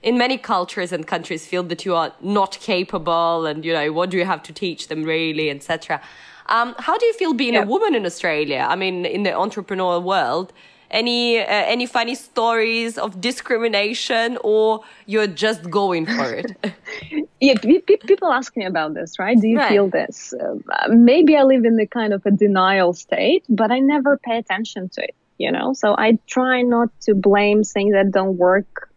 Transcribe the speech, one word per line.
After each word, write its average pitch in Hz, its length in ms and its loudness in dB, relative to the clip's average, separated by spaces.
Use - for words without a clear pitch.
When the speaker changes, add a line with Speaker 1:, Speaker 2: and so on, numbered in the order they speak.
Speaker 1:
in 240 160 2
many 254 180 0
cultures 180 540 -4
and 156 160 -8
countries, 170 400 -8
feel 180 160 -4
that 175 200 -8
you 185 120 -2
are 160 160 -2
not 196 380 -2
capable 170 880 -2
and, 151 180 -6
you 165 80 -2
know, 151 180 -2
what 175 200 -2
do 185 60 -4
you 175 80 0
have 180 180 -4
to - 100 -20
teach 175 340 -8
them 156 160 -8
really, 160 460 -2
et 143 140 -10
cetera. 160 360 -6
Um, 240 300 -2
how 330 240 -2
do 466 60 2
you 453 140 2
feel 330 120 0
being 240 220 -2
a 208 60 4
Speaker 2:
Yeah. 202 120 -2
Speaker 1:
woman 392 220 0
in 214 100 -2
Australia? 151 640 -4
I 156 60 0
mean, 185 280 -4
in 208 60 -4
the 185 100 -2
entrepreneur 185 680 -4
world, 180 540 -2
any, 240 480 0
uh, 214 80 -2
any 233 400 -2
funny 240 260 -4
stories 226 840 -2
of 190 200 -8
discrimination, 233 1200 -2
or 214 380 2
you're 208 200 0
just 185 420 -4
going 180 360 0
for 165 280 -4
it? 220 180 -8
Speaker 2:
<laughs> 202 120 -6
Yeah, 262 180 6
pe-, 285 200 4
pe-, 403 180 4
people 349 340 2
ask 254 260 -4
me 208 80 -4
about 160 280 -2
this, 165 260 -8
right? 214 200 4
Do 214 80 2
you 226 100 4
Speaker 1:
Right. 262 120 2
Speaker 2:
feel 202 200 6
this? - 440 -6
Uh, - 220 -6
maybe 269 460 8
I 285 80 6
live 262 220 6
in 226 100 4
the 214 100 2
kind 214 280 -2
of 196 120 -4
a 202 60 2
denial 190 640 4
state, 190 560 0
but 214 220 2
I 247 80 2
never 277 380 2
pay 226 200 -6
attention 202 560 -6
to - 100 -8
it, - 120 -10
you - 140 -4
know? 180 220 -2
So 214 240 2
I 220 200 4
try 254 340 0
not 240 280 2
to 214 120 2
blame 202 500 4
things 208 300 0
that 196 180 4
don't 190 260 0
work 185 600 0